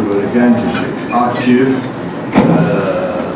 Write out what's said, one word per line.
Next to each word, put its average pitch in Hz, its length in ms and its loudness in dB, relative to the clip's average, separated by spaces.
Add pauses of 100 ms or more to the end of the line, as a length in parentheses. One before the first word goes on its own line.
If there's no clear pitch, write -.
böyle 101 240 0
gencecik, 120 560 2 (240)
aktif, 123 540 2 (680)
e, - 80 4 (920)